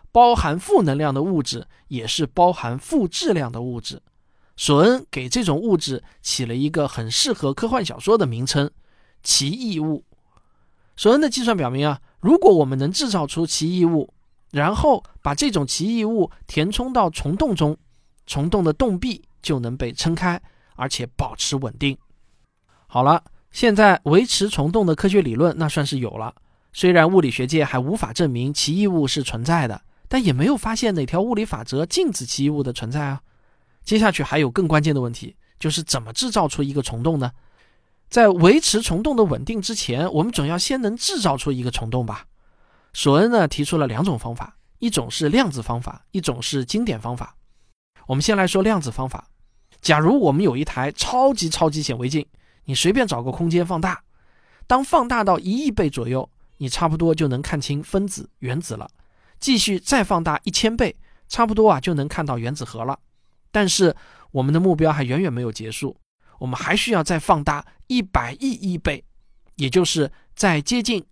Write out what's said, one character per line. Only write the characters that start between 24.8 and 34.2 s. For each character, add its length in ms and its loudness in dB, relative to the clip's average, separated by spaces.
的 80 2
科 140 0
学 120 6
理 140 -2
论 240 2
那 100 0
算 160 -2
是 140 -4
有 120 -4
了。 220 -10
虽 200 4
然 180 6
物 100 6
理 80 2
学 160 -4
界 200 0
还 120 -4
无 200 -2
法 160 -6
证 180 0
明 240 -4
奇 240 -2
异 80 2
物 180 2
是 160 -2
存 240 -6
在 220 2
的， 160 -10
但 160 0
也 100 2
没 140 2
有 100 2
发 200 -4
现 180 0
哪 100 -2
条 160 -2
物 140 -2
理 100 -2
法 200 -8
则 200 -4
禁 280 0
止 120 -6
奇 200 -4
异 60 2
物 120 -2
的 100 -4
存 160 -8
在 160 -4
啊。 160 -6
接 160 0
下 140 4
去 100 -4